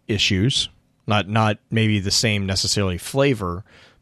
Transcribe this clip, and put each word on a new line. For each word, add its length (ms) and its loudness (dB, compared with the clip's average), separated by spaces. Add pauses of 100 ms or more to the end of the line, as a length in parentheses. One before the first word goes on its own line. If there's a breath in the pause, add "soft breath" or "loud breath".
issues. 600 0 (380)
Not, 220 0
not 300 0 (120)
maybe 300 2
the 100 -2
same 360 0
necessarily 520 -2
flavor, 640 -2 (380 loud breath)